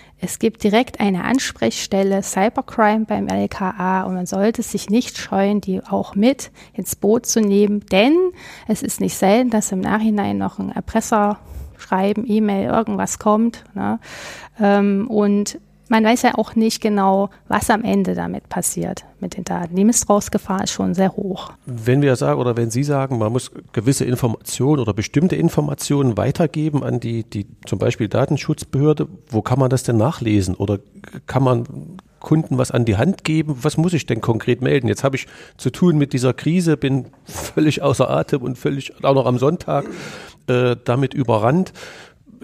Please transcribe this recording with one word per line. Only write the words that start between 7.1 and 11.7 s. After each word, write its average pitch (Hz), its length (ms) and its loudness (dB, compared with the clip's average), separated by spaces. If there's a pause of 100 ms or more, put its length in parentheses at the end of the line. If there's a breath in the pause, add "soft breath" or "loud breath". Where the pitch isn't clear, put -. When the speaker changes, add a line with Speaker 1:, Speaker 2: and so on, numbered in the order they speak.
Speaker 1:
zu - 160 0
nehmen, 202 520 2
denn 220 220 6 (520 loud breath)
es - 160 -2
ist - 180 -6
nicht 190 160 -2
selten, 226 340 4
dass 214 220 0
im 185 80 -2
Nachhinein 208 560 0
noch 196 220 -4
ein 196 120 -6
Erpresserschreiben, 208 1600 -2